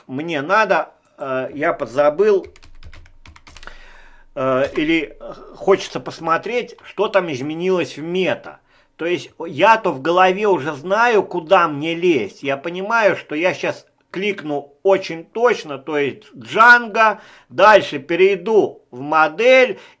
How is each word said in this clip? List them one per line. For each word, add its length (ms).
мне 340
надо, 480
э, 380
я 180
подзабыл, 760
э, 400
или 420
хочется 460
посмотреть, 840
что 240
там 220
изменилось 680
в 60
мета. 560
То 100
есть 320
я-то 540
в 100
голове 440
уже 280
знаю, 480
куда 460
мне 260
лезть. 480
Я 160
понимаю, 580
что 180
я 200
щас 320
кликну 720
очень 420
точно, 540
то 180
есть 280
Django, 840
дальше 500
перейду 920
в 100
модель 800